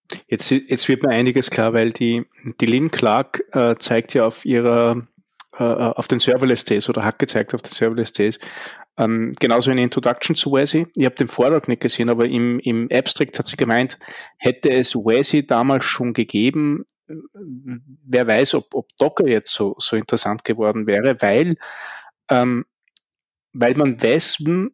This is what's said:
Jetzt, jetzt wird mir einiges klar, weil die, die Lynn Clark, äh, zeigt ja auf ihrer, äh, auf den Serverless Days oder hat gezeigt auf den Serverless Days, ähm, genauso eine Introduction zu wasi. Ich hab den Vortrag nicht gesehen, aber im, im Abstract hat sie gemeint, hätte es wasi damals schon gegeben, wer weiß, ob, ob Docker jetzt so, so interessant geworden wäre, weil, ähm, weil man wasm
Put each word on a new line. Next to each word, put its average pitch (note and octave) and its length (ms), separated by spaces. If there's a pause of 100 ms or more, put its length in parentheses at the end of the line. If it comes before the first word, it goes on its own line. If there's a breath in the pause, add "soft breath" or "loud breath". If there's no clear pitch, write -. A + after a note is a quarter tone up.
(280 loud breath)
Jetzt, - 240
jetzt C3+ 380
wird C3+ 140
mir C#3 60
einiges B2 400
klar, A2+ 240
weil A#2 180
die, A#2 340 (340)
die A#2+ 60
Lynn C3 260
Clark, A#2 520 (100)
äh, A#2+ 240
zeigt - 360
ja A#2+ 120
auf - 200
ihrer, A#2+ 640 (500)
äh, B2+ 60
auf A#2+ 440
den B2 120
Serverless B2+ 460
Days G#2+ 240
oder A2 160
hat A2 120
gezeigt A2+ 380
auf A#2 60
den - 100
Serverless A2+ 400
Days, G#2+ 280 (580 loud breath)
ähm, A2+ 420
genauso B2 320
eine B2+ 100
Introduction B2 540
zu - 160
wasi. C#3+ 440
Ich C3+ 100
hab B2+ 100
den B2 120
Vortrag C#3 400
nicht A#2+ 140
gesehen, A#2+ 280
aber A#2 180
im, A#2+ 320
im A#2 320
Abstract - 480
hat - 80
sie - 100
gemeint, B2 400 (400 loud breath)
hätte - 320
es B2+ 260
wasi B2 520
damals B2+ 380
schon A#2+ 280
gegeben, C3+ 720 (220)
wer C3 1200
weiß, B2+ 300
ob, - 180
ob - 140 (100)
Docker D3+ 300
jetzt A2 260
so, G2+ 240
so - 180
interessant A2 480
geworden G#2+ 440
wäre, A2 340
weil, C#3 340 (760 loud breath)
ähm, B2 360 (880)
weil B2 220
man C#3 260
wasm D#3+ 720